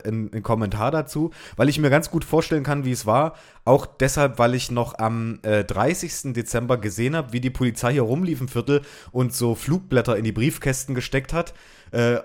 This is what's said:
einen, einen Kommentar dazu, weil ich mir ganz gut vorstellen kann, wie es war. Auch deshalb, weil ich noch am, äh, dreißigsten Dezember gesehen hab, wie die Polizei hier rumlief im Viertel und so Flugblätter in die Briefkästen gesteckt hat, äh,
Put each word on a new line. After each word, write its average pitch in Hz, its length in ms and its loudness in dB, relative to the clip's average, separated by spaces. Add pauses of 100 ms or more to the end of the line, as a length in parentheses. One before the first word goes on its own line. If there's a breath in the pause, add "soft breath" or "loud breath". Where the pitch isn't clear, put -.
einen, 107 280 -4
einen 110 120 -6
Kommentar 110 480 0
dazu, 156 400 -2 (240 loud breath)
weil 139 120 4
ich 143 100 0
mir 147 120 4
ganz 156 200 4
gut 156 140 0
vorstellen 156 380 2
kann, 139 220 -2
wie 127 80 0
es 117 120 -4
war. 135 300 2 (300 loud breath)
Auch 135 200 6
deshalb, 135 540 0
weil 120 160 4
ich 123 160 -4
noch 120 280 -2
am, 113 440 -2
äh, 107 220 2
dreißigsten 135 720 -2
Dezember 120 440 0
gesehen 113 380 -2
hab, 127 160 -4
wie 123 80 0
die 127 100 0
Polizei 123 440 0
hier 139 80 2
rumlief 143 380 0
im 123 80 -4
Viertel 143 340 0 (280 loud breath)
und 123 240 0
so 117 220 0
Flugblätter 131 600 0
in 107 80 -2
die 110 80 0
Briefkästen 131 640 -2
gesteckt 135 380 -4
hat, 170 200 -2 (380 loud breath)
äh, 120 340 2